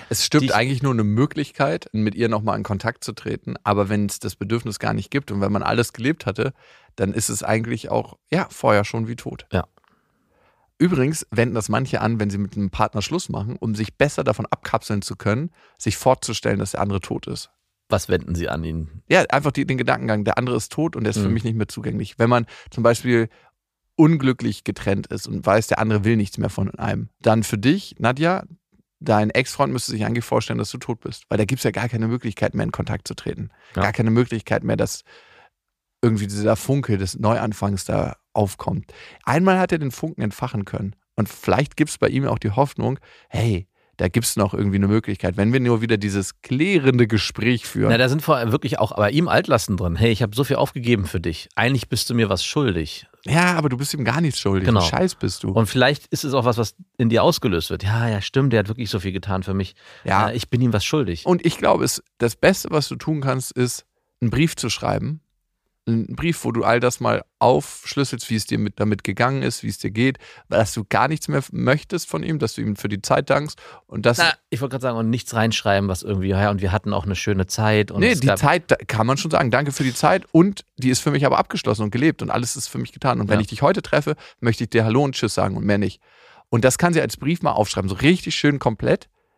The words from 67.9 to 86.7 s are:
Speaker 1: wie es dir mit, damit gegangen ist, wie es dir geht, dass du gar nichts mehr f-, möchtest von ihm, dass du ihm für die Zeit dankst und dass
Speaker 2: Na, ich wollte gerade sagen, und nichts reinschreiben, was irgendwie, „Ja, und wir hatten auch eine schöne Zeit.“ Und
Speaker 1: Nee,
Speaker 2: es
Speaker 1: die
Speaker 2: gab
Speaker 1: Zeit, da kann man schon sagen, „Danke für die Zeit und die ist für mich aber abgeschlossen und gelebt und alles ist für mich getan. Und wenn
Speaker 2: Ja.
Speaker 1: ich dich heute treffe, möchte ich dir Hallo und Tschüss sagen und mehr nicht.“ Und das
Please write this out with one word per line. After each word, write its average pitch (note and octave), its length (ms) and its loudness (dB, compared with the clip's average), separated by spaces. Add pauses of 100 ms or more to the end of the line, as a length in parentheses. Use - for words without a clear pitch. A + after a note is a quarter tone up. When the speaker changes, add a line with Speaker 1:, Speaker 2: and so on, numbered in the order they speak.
Speaker 1:
wie A2+ 60 2
es G#2+ 100 -2
dir A#2 100 -2
mit, G#2 220 -4
damit G#2+ 240 0
gegangen B2+ 400 0
ist, B2 220 -4
wie A2 40 -4
es G#2 100 -6
dir G#2+ 120 -6
geht, B2 280 0 (300)
dass G#2+ 260 2
du A2 140 -4
gar A2+ 200 4
nichts D#3 180 -4
mehr D3 140 0
f-, - 120 -8
möchtest C3 560 0
von - 140 -4
ihm, D#3 160 -2
dass A2+ 160 -2
du - 60 -8
ihm G#2+ 160 -2
für - 120 -6
die G#2 140 -6
Zeit C3 280 -2
dankst D3 300 -2 (280)
und G#2 180 -4
dass A#2+ 120 4
Speaker 2:
Na, E3+ 140 4 (160)
ich A#2+ 120 -4
wollte C3 140 -4
gerade B2 80 -6
sagen, B2 140 -2
und A2+ 140 0
nichts A#2+ 240 -4
reinschreiben, G#2+ 540 2
was F#2 160 -4
irgendwie, G2 240 -2
„Ja, G2 240 4
und G2 100 -2
wir G2 80 0
hatten G#2 220 0
auch G2 120 -2
eine G2 120 -2
schöne F#2+ 320 0
Zeit.“ G#2+ 420 2
Und G2 80 -4
Speaker 1:
Nee, A#3+ 140 4
Speaker 2:
es D#3+ 80 0
Speaker 1:
die C3 80 2
Speaker 2:
gab G2+ 100 4
Speaker 1:
Zeit, D3+ 320 2
da - 60 6
kann A2 320 0
man C3+ 80 2
schon D#3+ 160 -4
sagen, D#3+ 180 2
„Danke C#3 220 2
für - 100 -4
die C3 100 0
Zeit F3+ 380 2
und F#3+ 340 0 (120)
die B2+ 140 0
ist B2 100 2
für D3+ 100 -2
mich C#3+ 160 2
aber C3 120 2
abgeschlossen A2+ 440 -2
und G#2 80 -2
gelebt C3 320 0
und A2 80 -6
alles A#2+ 240 -2
ist - 140 -8
für C3 100 -10
mich B2 140 -8
getan. B2 280 -2
Und G#2 80 -2
wenn G#2+ 100 4
Speaker 2:
Ja. - 20 2
Speaker 1:
ich G#2 80 -2
dich - 140 -6
heute F3 200 2
treffe, D3 320 0 (240)
möchte A#2+ 240 0
ich A2+ 80 -4
dir A2+ 140 4
Hallo A2+ 180 4
und C3+ 140 -2
Tschüss A2 180 -2
sagen F#2+ 220 0
und G#2+ 100 -4
mehr G2+ 120 2
nicht.“ G2 220 -2 (480)
Und A#2 160 2
das B2+ 140 4